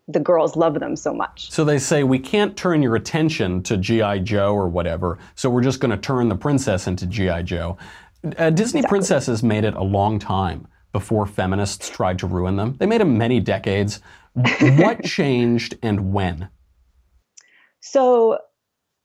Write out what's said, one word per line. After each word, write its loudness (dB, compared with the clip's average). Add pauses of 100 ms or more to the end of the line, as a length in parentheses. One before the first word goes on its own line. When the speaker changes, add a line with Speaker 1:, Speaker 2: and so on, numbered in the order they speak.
Speaker 1:
the -2
girls 2
love 0
them -6
so -6
much. -8
Speaker 2:
So 0
they 2
say, 0
"We 2
can't 0
turn 2
your 2
attention 0
to -2
G 2
I 0
Joe 0
or 0
whatever, -2 (160)
so -2
we're 2
just 0
gonna 0
turn 0
the 0
princess 0
into -4
G -2
I -2
Joe." -6 (600)
Uh, 2
Disney 0
Speaker 1:
Exactly. 0
Speaker 2:
princesses 0
made 2
it 0
a -6
long 0
time -4 (240)
before -2
feminists -4
tried -2
to -4
ruin -2
them. -4
They 0
made 2
them 2
many 2
decades. -2 (340)
Speaker 1:
<laughs> 0 (360)
Speaker 2:
What 4
changed 0
and -2
when? -2 (1300)
Speaker 1:
So, 4 (680)